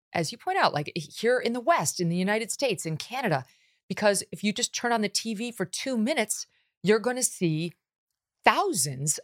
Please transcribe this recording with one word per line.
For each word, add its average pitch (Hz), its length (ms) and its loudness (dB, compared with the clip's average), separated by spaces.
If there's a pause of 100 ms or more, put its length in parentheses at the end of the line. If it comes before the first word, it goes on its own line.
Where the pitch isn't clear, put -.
(120)
as 165 200 0
you 233 60 -14
point 381 200 -2
out, 254 160 4
like, 147 200 -4
here 226 440 0
in 233 140 -2
the 247 80 -4
West, 233 400 2
in 170 80 2
the 170 80 0
United 208 340 0
States, - 340 -2
in 160 120 -4
Canada, 202 480 -2 (440)
because 196 340 2 (100)
if 175 120 -12
you 208 80 2
just - 220 -2
turn 240 180 -2
on 226 100 2
the 202 60 2
T 226 260 -4
V 233 180 -6
for 185 140 -4
two 262 320 -4
minutes, 233 480 0 (360)
you're 214 160 6
gonna 247 240 -2
see 165 520 0 (680)
thousands 156 800 2